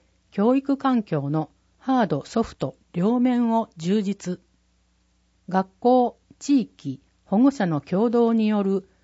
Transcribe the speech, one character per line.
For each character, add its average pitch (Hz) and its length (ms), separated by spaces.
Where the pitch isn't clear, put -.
教 226 240
育 269 220
環 254 260
境 139 260
の 156 220
ハ 254 260
ー 196 40
ド・ 143 180
ソ - 160
フ - 140
ト 139 220
両 214 260
面 240 320
を 226 260
充 180 240
実。 185 380
学 190 180
校、 247 380
地 277 220
域、 - 400
保 196 140
護 269 120
者 220 140
の 156 160
協 220 300
働 233 260
に 220 100
よ 214 140
る 196 260